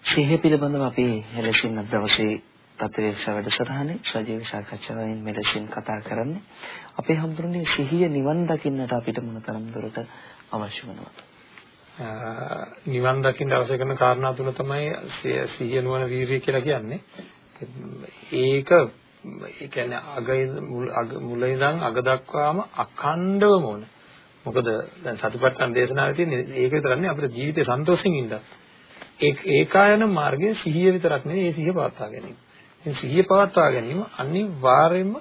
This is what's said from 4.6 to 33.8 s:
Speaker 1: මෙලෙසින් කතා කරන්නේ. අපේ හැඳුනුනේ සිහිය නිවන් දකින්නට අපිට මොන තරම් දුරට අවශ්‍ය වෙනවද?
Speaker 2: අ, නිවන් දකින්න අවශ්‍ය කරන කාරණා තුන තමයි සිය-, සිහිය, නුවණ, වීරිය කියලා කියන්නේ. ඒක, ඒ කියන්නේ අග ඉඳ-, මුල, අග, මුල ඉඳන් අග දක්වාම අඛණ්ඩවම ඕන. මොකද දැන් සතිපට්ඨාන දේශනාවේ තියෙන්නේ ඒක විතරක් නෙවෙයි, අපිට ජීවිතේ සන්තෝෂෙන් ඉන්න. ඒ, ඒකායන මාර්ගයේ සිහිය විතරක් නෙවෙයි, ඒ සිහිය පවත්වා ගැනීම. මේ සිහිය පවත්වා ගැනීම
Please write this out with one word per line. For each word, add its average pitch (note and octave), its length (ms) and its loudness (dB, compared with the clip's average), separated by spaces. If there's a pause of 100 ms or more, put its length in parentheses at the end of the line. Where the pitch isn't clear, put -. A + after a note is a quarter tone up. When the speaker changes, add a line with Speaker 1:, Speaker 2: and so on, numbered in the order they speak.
Speaker 1:
මෙලෙසින් G#2+ 500 -4
කතා G#2+ 320 -6
කරන්නේ. A#2 420 -6 (500)
අපේ - 240 0
හැඳුනුනේ D#3+ 500 -4
සිහිය E3 420 2
නිවන් D3+ 380 0
දකින්නට C#3 460 -2
අපිට A#2 280 -4
මොන A2+ 220 -10
තරම් A2 240 -8
දුරට A2 320 -10 (500)
අවශ්‍ය G#2 360 -8
වෙනවද? F2+ 340 -16 (760)
Speaker 2:
අ, A#2+ 100 -10 (760)
නිවන් B2+ 380 0
දකින්න C3 320 0
අවශ්‍ය B2+ 260 2
කරන C3 180 -2
කාරණා C3 380 4
තුන C3 200 -4
තමයි C#3+ 340 -4 (240)
සිය-, C3 360 -2
සිහිය, B2+ 340 -2
නුවණ, C3 260 -2
වීරිය B2+ 320 -2
කියලා C3+ 200 0
කියන්නේ. B2+ 400 -2 (1300)
ඒක, C3+ 400 2 (840)
ඒ C#3 160 -14
කියන්නේ B2 320 -4 (120)
අග B2 180 -6
ඉඳ-, C3 320 0
මුල, B2 280 -6
අග, A#2 280 -2
මුල A#2+ 260 -4
ඉඳන් C3+ 380 0
අග A#2+ 180 -2
දක්වාම D3 640 0 (120)
අඛණ්ඩවම F#3 880 2
ඕන. G#2+ 200 -6 (560)
මොකද A#2 280 -2 (300)
දැන් A#2+ 200 -8
සතිපට්ඨාන B2 560 0
දේශනාවේ C3+ 400 2
තියෙන්නේ D3+ 280 0 (140)
ඒක B2+ 160 2
විතරක් C#3 240 2
නෙවෙයි, F3 160 -2
අපිට C#3 240 -4
ජීවිතේ D3 280 0
සන්තෝෂෙන් D#3 500 2
ඉන්න. A#2+ 180 -4 (840)
ඒ, C#3+ 160 4 (160)
ඒකායන G3+ 600 6
මාර්ගයේ D#3 440 0
සිහිය F3+ 380 4
විතරක් D#3+ 320 0
නෙවෙයි, F3 240 0
ඒ E3 40 0
සිහිය D#3 200 -2
පවත්වා C3 360 -2
ගැනීම. A#2+ 300 -14 (460)
මේ D3 100 -4
සිහිය D3 280 2
පවත්වා F#3+ 480 6
ගැනීම C3 340 -2 (100)